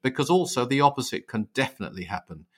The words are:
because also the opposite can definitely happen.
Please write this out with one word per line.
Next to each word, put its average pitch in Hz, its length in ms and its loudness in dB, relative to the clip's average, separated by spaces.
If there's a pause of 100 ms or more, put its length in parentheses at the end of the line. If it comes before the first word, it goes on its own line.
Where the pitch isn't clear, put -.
because 139 280 0
also 175 360 2
the 135 160 2
opposite 143 460 0
can 107 260 -2
definitely 101 500 -4
happen. 85 420 -10 (120)